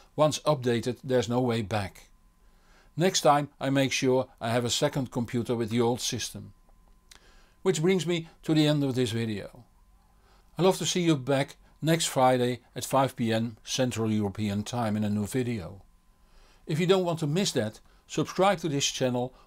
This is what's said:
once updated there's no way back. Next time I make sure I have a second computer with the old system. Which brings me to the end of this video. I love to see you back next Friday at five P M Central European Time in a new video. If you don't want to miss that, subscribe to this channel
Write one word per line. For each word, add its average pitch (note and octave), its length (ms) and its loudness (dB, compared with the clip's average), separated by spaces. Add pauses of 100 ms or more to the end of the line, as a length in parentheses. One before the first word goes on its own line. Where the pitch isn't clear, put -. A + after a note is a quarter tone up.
(160)
once D3 240 2
updated B2 640 0
there's B2+ 240 0
no B2 120 0
way A#2 220 0
back. G2+ 440 -6 (880)
Next F3+ 240 2
time D3 280 4 (120)
I C3+ 100 -2
make C3+ 220 2
sure C3 340 2 (140)
I A2+ 100 -4
have A#2+ 140 0
a A#2 60 -4
second C#3 420 -2
computer A#2 420 -4
with A2+ 160 -2
the A#2+ 100 0
old A#2 200 0
system. G#2 520 -8 (1120)
Which E3+ 200 0
brings F3 240 2
me E3 200 -2 (180)
to D#3+ 100 0
the D3+ 120 6
end D3+ 160 2
of C3+ 120 0
this B2 160 0
video. A2+ 540 -6 (920)
I D#3+ 60 -2
love F#3 160 4
to E3 80 -6
see F#3 160 0
you E3 120 4
back C3+ 420 -2 (260)
next E3 240 2
Friday B2+ 540 2 (140)
at B2 120 -8
five C3+ 280 0
P A2 180 0
M A2+ 300 -2
Central A2+ 480 -2
European G#2 520 -2
Time A2 340 -2
in G#2+ 80 0
a G#2 60 0
new G#2 160 0
video. A2+ 560 -6 (840)
If D3+ 140 -2
you F#3 60 2
don't F#3 180 4
want E3+ 140 -2
to D#3 80 -2
miss E3+ 260 0
that, A2 280 -2 (260)
subscribe F3+ 540 0
to E3+ 80 -6
this C#3 220 -2
channel B2 440 -2 (120)